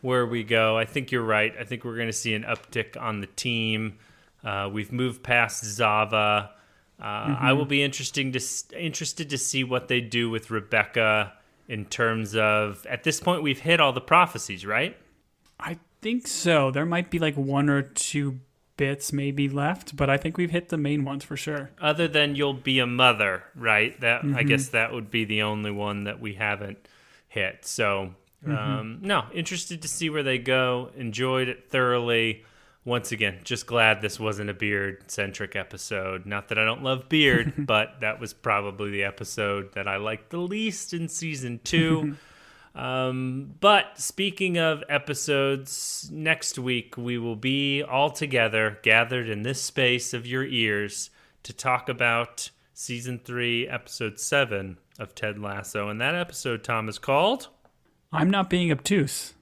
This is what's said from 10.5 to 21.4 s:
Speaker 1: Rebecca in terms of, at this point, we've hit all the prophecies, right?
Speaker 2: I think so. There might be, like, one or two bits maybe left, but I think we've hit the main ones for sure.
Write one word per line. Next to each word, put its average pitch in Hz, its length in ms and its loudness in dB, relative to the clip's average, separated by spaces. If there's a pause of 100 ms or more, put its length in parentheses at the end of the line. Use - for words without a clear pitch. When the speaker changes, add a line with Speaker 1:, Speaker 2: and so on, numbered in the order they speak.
Speaker 1:
Rebecca 107 840 2 (360)
in 107 160 -8
terms 113 520 0
of, 107 520 2
at 120 140 -6
this 156 180 -2
point, 175 220 0
we've 139 160 0
hit 165 220 2
all 139 120 6
the 123 80 -2
prophecies, 165 640 2
right? 120 320 -2 (640)
Speaker 2:
I 165 200 -8 (220)
think 240 280 -2
so. 151 420 4
There 143 160 0
might 175 240 0
be, 170 80 0
like, 156 160 2
one 139 340 2
or 139 140 4
two 139 560 -2 (380)
bits 139 360 -2
maybe 139 360 0
left, 143 480 -2
but 139 120 2
I 139 80 4
think 160 220 -2
we've 175 140 2
hit 175 160 -2
the 165 100 0
main 143 260 0
ones 139 200 -6
for 143 120 -10
sure. 143 340 -8 (100)